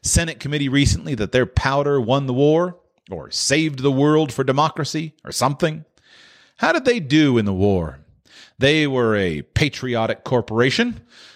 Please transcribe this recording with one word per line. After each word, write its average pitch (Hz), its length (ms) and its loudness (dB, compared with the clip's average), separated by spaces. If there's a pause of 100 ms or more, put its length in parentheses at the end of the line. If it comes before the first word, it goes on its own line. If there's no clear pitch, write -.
Senate 165 380 -2
committee 143 280 -4
recently 139 460 2
that 104 180 -4
their 127 140 4
powder 143 540 0
won 135 260 0
the 127 80 -4
war 160 440 2 (320)
or 78 200 -14
saved 147 500 -2
the 139 120 2
world 147 400 2
for 135 120 -4
democracy 151 680 -2 (100)
or 127 80 -12
something? 156 520 -2 (720)
How 311 160 0
did 330 120 0
they 240 160 2
do 143 380 4
in 110 60 0
the 101 80 -2
war? 92 480 0 (580)
They 147 280 2
were 123 300 2
a 85 260 -2
patriotic 120 840 -2
corporation. 127 760 0 (340)